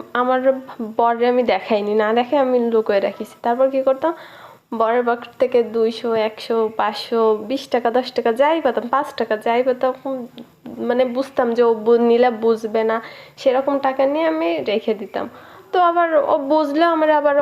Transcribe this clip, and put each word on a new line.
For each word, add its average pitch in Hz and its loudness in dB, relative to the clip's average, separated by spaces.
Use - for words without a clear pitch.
আমার 254 0
বররে 233 2
আমি 247 2
দেখাইনি, 208 0
না 214 2
দেখে 247 0
আমি 254 2
লুকোয় 220 2
রাখিছি। 202 -6
তারপর 247 2
কি 269 -2
করতাম, 269 0
বরের 226 0
পকেট 240 -4
থেকে 240 2
দুইশো, 226 -2
একশো, 220 -2
পাঁচশো, 214 -2
বিশ 220 -6
টাকা, 240 -2
দশ 247 -2
টাকা, 233 -2
যাই 285 2
পেতাম, 240 -2
পাঁচ 269 -2
টাকা, 220 -2
যাই 233 0
পেতাম, 254 -2
মানে 240 0
বুঝতাম 247 -2
যে 240 4
ও 233 4
বু-, 220 2
নিলে 233 4
বুঝবে 226 0
না, 220 0
সেরকম 269 0
টাকা 269 0
নিয়ে 302 0
আমি 320 -2
রেখে 226 -2
দিতাম। 208 -8
তো 381 2
আবার 339 2
ও 302 2
বুঝলেও 302 2
আমার 311 2
আবার 294 2